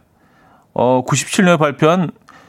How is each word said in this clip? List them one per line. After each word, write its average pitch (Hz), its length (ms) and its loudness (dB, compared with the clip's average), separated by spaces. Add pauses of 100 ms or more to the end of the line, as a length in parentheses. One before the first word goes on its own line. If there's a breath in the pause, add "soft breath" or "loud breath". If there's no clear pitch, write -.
(760 soft breath)
어, 127 300 0
구십칠 - 400 -2
년에 175 140 4
발표한 156 520 0 (380 loud breath)